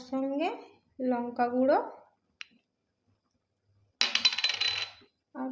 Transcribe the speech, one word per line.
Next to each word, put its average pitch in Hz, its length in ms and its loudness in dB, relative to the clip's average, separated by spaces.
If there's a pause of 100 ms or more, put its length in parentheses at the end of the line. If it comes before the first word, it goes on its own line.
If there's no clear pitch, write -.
(100)
সঙ্গে 277 380 0 (500)
লঙ্কা 240 560 0
গুঁড়ো 269 240 6 (3500)
আর 262 120 -4